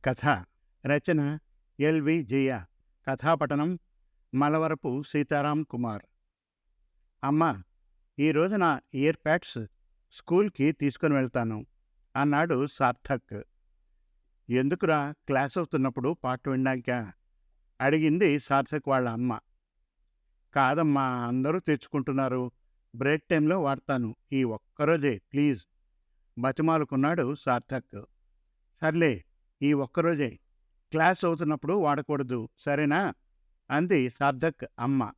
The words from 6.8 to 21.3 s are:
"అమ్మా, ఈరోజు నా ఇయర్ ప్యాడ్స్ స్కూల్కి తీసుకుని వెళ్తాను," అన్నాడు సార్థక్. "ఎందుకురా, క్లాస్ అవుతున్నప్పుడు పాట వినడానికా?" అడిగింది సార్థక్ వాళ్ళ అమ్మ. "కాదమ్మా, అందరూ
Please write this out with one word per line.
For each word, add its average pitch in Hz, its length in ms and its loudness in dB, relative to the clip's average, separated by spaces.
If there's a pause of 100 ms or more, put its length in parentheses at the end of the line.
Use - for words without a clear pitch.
"అమ్మా, 143 380 0 (560)
ఈరోజు 156 360 2
నా 165 260 2 (140)
ఇయర్ 147 220 0
ప్యాడ్స్ 151 500 -2 (460)
స్కూల్కి 175 600 0
తీసుకుని 147 420 0
వెళ్తాను," 120 520 -2 (500)
అన్నాడు 147 500 2
సార్థక్. 123 760 -2 (1080)
"ఎందుకురా, 147 640 0 (120)
క్లాస్ 139 320 0
అవుతున్నప్పుడు 135 640 -2
పాట 127 240 -4
వినడానికా?" 127 640 -2 (680)
అడిగింది 151 600 4
సార్థక్ 139 480 0
వాళ్ళ 131 200 2
అమ్మ. 117 320 -2 (1120)
"కాదమ్మా, 139 720 2
అందరూ 131 320 0